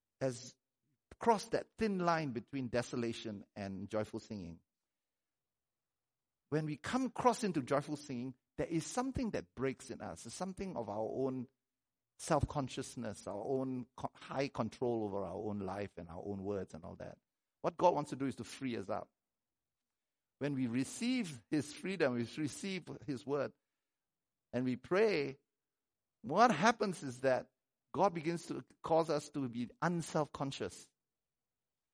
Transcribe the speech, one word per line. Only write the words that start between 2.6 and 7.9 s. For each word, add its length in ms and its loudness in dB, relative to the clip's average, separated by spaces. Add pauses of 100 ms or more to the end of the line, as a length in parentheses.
desolation 760 0 (100)
and 360 -4
joyful 300 0
singing." 380 -10 (1900)
When 160 2
we 100 -2
come 340 0
cross 340 2
into 160 2
joyful 360 0